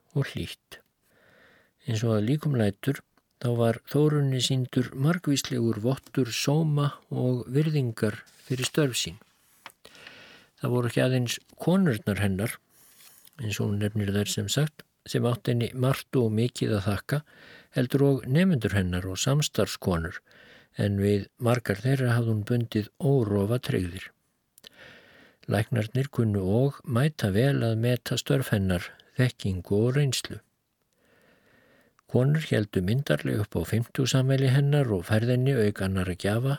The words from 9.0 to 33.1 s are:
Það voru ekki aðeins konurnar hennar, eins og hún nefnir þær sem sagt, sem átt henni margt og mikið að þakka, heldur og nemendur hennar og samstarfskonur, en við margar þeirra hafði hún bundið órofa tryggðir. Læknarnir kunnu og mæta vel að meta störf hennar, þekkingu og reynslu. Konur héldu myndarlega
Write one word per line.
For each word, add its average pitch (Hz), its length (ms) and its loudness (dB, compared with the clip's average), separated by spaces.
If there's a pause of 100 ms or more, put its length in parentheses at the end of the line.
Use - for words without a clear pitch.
Það 123 120 0
voru 120 160 0
ekki 135 120 0
aðeins 127 380 0 (180)
konurnar 123 640 2
hennar, 98 340 -2 (840)
eins 107 160 -4
og 107 140 0
hún 101 100 0
nefnir 101 320 0
þær 104 160 0
sem 101 200 -4
sagt, - 360 -2 (200)
sem 120 200 0
átt 120 240 0
henni 117 240 0
margt 131 400 0
og 117 200 4
mikið 117 420 0
að 98 100 -2
þakka, 110 320 -2 (560)
heldur 135 320 2
og 135 240 2
nemendur 135 480 2
hennar 90 320 -2
og 95 80 -8
samstarfskonur, 101 1000 0 (580)
en 101 240 0
við 101 240 2 (160)
margar 117 400 0
þeirra 131 340 2
hafði 117 160 0
hún 104 160 -2
bundið 117 400 0 (140)
órofa 117 560 2
tryggðir. 92 500 -4 (1400)
Læknarnir 110 640 -2
kunnu 104 320 0
og 123 400 0
mæta 123 480 0
vel 135 320 2
að 113 160 0
meta 123 340 -2
störf 135 380 0
hennar, 95 320 0 (320)
þekkingu 101 680 0
og 127 100 -2
reynslu. 131 400 -2 (1700)
Konur 147 320 2
héldu 110 400 0
myndarlega 127 600 0